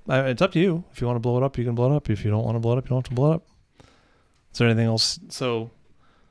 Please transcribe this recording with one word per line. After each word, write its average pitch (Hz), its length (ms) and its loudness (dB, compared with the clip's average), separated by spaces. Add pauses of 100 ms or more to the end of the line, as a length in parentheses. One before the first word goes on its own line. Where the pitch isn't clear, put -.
Uh, 135 180 2
it's 127 140 -2
up 190 120 2
to 165 60 2
you. 175 320 2
If - 100 -10
you 120 60 -2
wanna 120 120 0
blow 120 180 0
it 127 60 2
up, 135 140 -2
you 123 80 -2
can 120 100 -2
blow 123 160 2
it 147 40 2
up. 147 140 -2
If 104 160 -2
you 104 60 0
don't 107 120 0
wanna 117 160 -2
blow 113 140 0
it 123 40 2
up, 131 80 -4
you - 40 -8
don't 127 100 0
have 127 100 -6
to 135 60 -6
blow 143 160 4
it 160 40 2
up. 165 80 -6 (1080)
Is - 60 -14
there 120 100 4
anything 113 200 4
else? 113 320 0 (100)
So, 117 420 -4 (580)